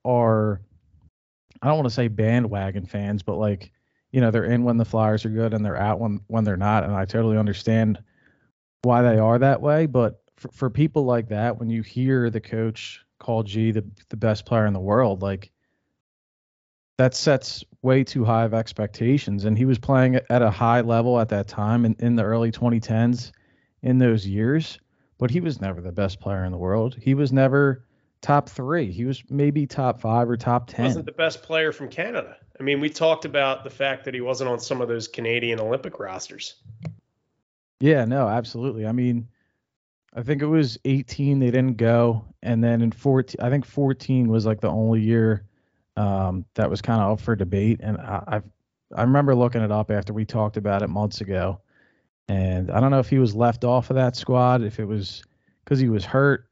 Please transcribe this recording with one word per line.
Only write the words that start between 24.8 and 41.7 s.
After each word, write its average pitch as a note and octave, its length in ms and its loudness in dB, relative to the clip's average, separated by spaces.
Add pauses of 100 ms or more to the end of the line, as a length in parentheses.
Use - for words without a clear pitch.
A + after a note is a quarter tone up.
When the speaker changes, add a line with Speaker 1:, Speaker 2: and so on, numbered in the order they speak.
Speaker 1:
but B2 140 0
he E3+ 80 0
was E3 220 -4
never F#2+ 180 -6
the F2 140 -10
best F#2+ 260 -2
player G2 240 -4
in F2+ 80 -4
the F2+ 60 -6
world. G#2+ 440 -2
He C3+ 120 0
was C#3 180 0
never C3+ 540 2 (360)
top C#3+ 280 2
three. C3+ 420 -4
He G#2+ 140 -6
was C3 240 -6
maybe C#3+ 360 0
top B2+ 360 -2
five A#2 280 2
or A#2+ 60 -2
top A#2+ 320 -2
ten. A#2+ 200 -4
Speaker 2:
Wasn't - 180 -4
the - 80 -12
best D#3+ 280 -2
player D#3+ 300 -2
from C#3+ 160 -12
Canada. G3+ 480 -8 (240)
I C3+ 40 -10
mean, C#3 180 0
we D3+ 80 -2
talked D#3+ 340 0
about C3+ 400 -2
the C3 60 -14
fact C3+ 340 -4
that C3 100 -8
he B2+ 60 -6
wasn't B2+ 300 -4
on A#2 100 -2
some B2+ 220 -6
of A#2 80 -2
those A2+ 180 -4
Canadian A#2 540 -2
Olympic A2 380 -6
rosters. - 560 -14 (1200)
Speaker 1:
Yeah, C#3 240 4
no, B2 240 0
absolutely. A#2 580 -4
I A2 60 -2
mean, A#2+ 380 -2 (840)
I B2+ 100 -8
think C#3+ 180 -2
it D3+ 60 -2
was D3+ 360 0
eighteen C#3 560 0
they B2 120 2
didn't B2+ 260 2